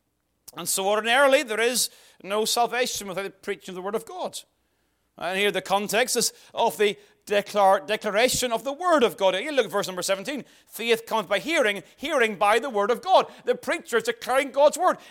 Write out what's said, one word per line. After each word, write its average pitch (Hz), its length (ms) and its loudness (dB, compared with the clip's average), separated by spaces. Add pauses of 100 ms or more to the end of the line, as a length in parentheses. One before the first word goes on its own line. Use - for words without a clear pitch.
(580)
And 165 100 -8
so 190 220 -2
ordinarily, 262 540 2
there 214 180 -4
is 240 280 -2 (320)
no 208 220 -4
salvation 233 640 -2
without 190 160 -6
the 196 60 -8
preaching - 420 -10
of 180 40 -12
the 185 60 -10
word 202 140 -6
of - 100 -6
God. 349 340 -8 (800)
And 175 200 -4
here 202 140 2
the 185 100 -2
context 202 560 -2
is - 160 -2 (200)
of 226 240 0
the 202 200 2 (280)
declar-, 202 560 2
declaration 214 680 0
of 226 120 -2
the 285 100 -4
word 320 300 2
of 185 140 2
God. 190 180 2
You 254 160 -4
look 262 140 2
at 170 60 -10
verse 196 160 -2
number 180 140 -8
seventeen. 202 440 -4 (200)
"Faith 226 400 -2
cometh 220 220 -2
by 202 120 0
hearing, 294 440 0 (140)
hearing 240 400 0
by 208 220 4
the 277 100 -4
word 202 200 0
of 233 120 -2
God." 349 300 4 (140)
The 240 100 0
preacher 254 420 -4
is 220 60 0
declaring 247 480 -2
God's 285 260 4
word. 330 200 4 (140)